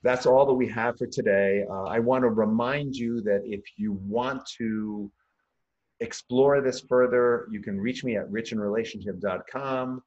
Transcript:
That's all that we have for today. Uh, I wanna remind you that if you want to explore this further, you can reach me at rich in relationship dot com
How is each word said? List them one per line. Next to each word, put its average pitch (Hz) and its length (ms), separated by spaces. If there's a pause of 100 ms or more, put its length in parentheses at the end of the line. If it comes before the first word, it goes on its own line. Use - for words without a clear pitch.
That's 123 240
all 131 200
that 135 80
we 123 140
have 117 300
for 123 80
today. 101 640
Uh, 95 140
I 98 140
wanna 127 300
remind 120 680
you 117 280
that 101 220
if 104 180 (140)
you 104 160
want 117 520 (140)
to 107 520 (880)
explore 135 600
this 127 200
further, 123 720
you 107 120
can 98 180
reach 123 240
me 117 120
at 90 140
rich 113 220
in 110 60
relationship 104 600
dot 92 300
com 127 560